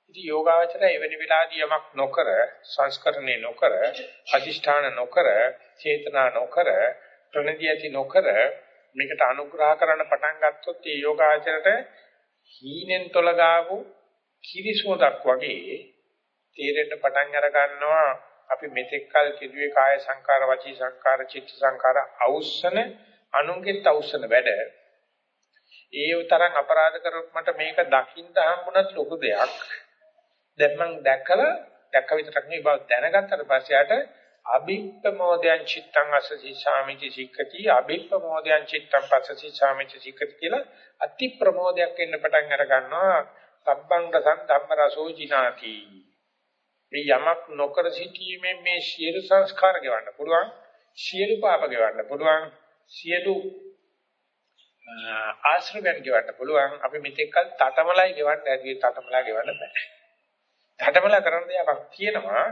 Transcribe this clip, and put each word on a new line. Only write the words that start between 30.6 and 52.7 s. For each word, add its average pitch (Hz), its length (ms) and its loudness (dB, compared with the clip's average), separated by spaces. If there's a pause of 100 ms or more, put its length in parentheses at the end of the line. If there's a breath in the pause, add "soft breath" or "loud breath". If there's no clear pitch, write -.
මං 170 160 -2 (100)
දැකලා, 170 500 2 (360)
දැක්ක - 240 0
විතරක් 151 340 -2
නෙවෙයි 156 180 -10
බව 143 220 4
දැනගත්තට 165 580 0
පස්සේ 135 360 2
යට 139 140 2 (520 soft breath)
අභිප්පමෝදයන් 175 1160 0
චිත්තං 151 460 -2
අස්සසි 139 440 -2
සාමිති 139 560 -4
සික්ඛති, 131 580 -10
අභිප්පමෝදයන් 156 960 0
චිත්තං 143 400 -2
පස්සසි 143 440 -2
සාමිති 135 500 -2
සික්ඛති - 360 -10
කියලා 254 300 -4 (360 soft breath)
අති - 300 -4
ප්‍රමෝදයක් 180 640 0
එන්න 165 160 -4
පටන් 151 400 0
අර 143 120 0
ගන්නවා. 147 540 2 (480 soft breath)
සබ්බං 151 420 0
රසං 151 320 2
ධම්ම 143 340 0
රසෝ 151 340 0
ජිනාති. 135 640 -2 (1160)
මේ 147 120 -6
යමක් 147 440 2
නොකර 143 380 -2
සිටීමෙන් 185 720 -8
මේ 175 220 -2
සියලු 165 400 -6
සංස්කාර 190 560 4
ගෙවන්න 120 340 -4
පුළුවන්, 165 360 0 (500 soft breath)
සියලු 202 400 -2
පාප 196 260 2
ගෙවන්න 113 440 -2
පුළුවන්, 156 420 0 (420)